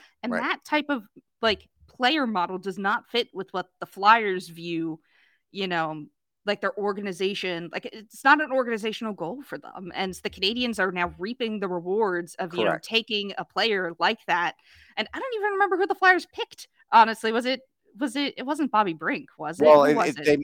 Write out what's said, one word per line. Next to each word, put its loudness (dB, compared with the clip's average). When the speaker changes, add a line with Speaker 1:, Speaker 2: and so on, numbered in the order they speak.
Speaker 1:
And -4
Speaker 2:
Right. -2
Speaker 1:
that -4
type -2
of, -4
like, 0
player 0
model -2
does -8
not -2
fit -2
with -10
what -6
the -10
Flyers 4
view, -6
you -4
know, -2
like, -2
their -2
organization. -4
Like, -8
it's -18
not 8
an -4
organizational -2
goal -8
for -12
them. -14
And -4
the -10
Canadiens -2
are 0
now -2
reaping -6
the -4
rewards -2
of, -6
you 0
know, 2
Speaker 2:
Correct. -4
Speaker 1:
taking -4
a -8
player -2
like 0
that. -2
And -6
I -8
don't -6
even -2
remember 0
who 0
the -2
Flyers 2
picked, -12
honestly. 4
Was 0
it, -2
was -4
it, -4
it -8
wasn't -4
Bobby 2
Brink, -6
was -8
it? 2
Speaker 2:
Well, 12
Speaker 1:
Who 6
Speaker 2:
it, 4
Speaker 1:
was 2
Speaker 2:
it, -4
Speaker 1:
it? -2
Speaker 2:
they 6